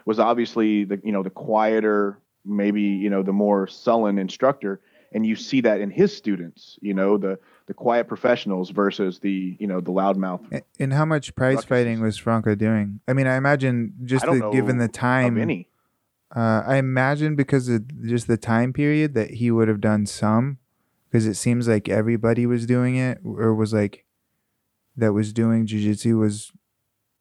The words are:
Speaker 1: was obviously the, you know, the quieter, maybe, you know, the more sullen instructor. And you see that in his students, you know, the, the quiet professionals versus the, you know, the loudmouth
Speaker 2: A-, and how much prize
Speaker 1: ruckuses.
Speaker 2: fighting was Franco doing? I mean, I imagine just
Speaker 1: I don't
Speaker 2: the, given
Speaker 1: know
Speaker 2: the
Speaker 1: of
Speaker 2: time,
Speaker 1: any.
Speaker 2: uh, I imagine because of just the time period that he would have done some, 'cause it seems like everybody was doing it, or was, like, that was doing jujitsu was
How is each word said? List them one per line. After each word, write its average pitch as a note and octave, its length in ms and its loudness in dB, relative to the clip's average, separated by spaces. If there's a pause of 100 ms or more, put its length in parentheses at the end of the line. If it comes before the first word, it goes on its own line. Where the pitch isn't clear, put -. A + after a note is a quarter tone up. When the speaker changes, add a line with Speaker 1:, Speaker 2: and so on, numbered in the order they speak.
Speaker 1:
was A2 120 0
obviously A2 640 2
the, G2 200 -6
you A2 80 -4
know, G2 120 -2
the F#2+ 60 -8
quieter, G#2+ 880 0 (260)
maybe, G2+ 380 0
you G2+ 280 0
know, G2 120 0
the F#2+ 100 -2
more G2+ 340 2
sullen A2 520 0
instructor. G2 640 -2 (320)
And A2 120 -2
you A2 120 0
see - 260 -2
that G#2+ 180 2
in G2+ 100 -4
his G3 240 2
students, - 680 -8
you G2+ 100 -4
know, G2 240 2
the, F#2+ 220 -2 (280)
the G2+ 80 -10
quiet A#2 340 0
professionals G2+ 600 -2
versus F#2+ 500 -2
the, F#2+ 380 -4
you G#2 80 -6
know, F#2 140 -4
the E2+ 100 -6
loudmouth F#2+ 640 -2
Speaker 2:
A-, C3+ 100 -8 (160)
and C3+ 140 -2
how D3+ 140 0
much D3+ 280 -4
prize C3 240 2
Speaker 1:
ruckuses. - 80 -6
Speaker 2:
fighting A#2+ 360 0
was G#2+ 160 -2
Franco A2 360 0
doing? G#2 540 0
I C3 60 2
mean, C3+ 120 2
I C3 100 2
imagine C3 580 0 (100)
just B2+ 200 0
Speaker 1:
I - 20 -2
don't C#3 140 4
Speaker 2:
the, G#2+ 100 -2
given B2 260 2
Speaker 1:
know A#2+ 60 2
Speaker 2:
the A2+ 80 0
Speaker 1:
of - 20 -16
Speaker 2:
time, B2 460 2
Speaker 1:
any. - 300 -2 (680)
Speaker 2:
uh, A2 300 2
I C3+ 100 2
imagine C3+ 600 0
because C3+ 340 0
of A#2 180 0 (180)
just A#2 200 -2
the A#2 100 2
time A#2+ 380 0
period D3 400 0
that A2+ 160 -2
he A#2 200 -2
would A2+ 180 4
have G#2+ 120 0
done G#2+ 240 2
some, A2+ 540 0 (520)
'cause A#2 140 2
it G#2+ 100 0
seems A#2+ 320 -2
like G#2+ 220 0
everybody A2+ 560 2
was A#2+ 220 0
doing B2 300 2
it, B2+ 280 -2
or A2 300 0
was, G#2+ 180 0
like, G#2 320 0 (920)
that A2 200 2
was G#2+ 180 -2
doing A2+ 340 2
jujitsu G#2+ 520 0
was G#2+ 340 -2 (680)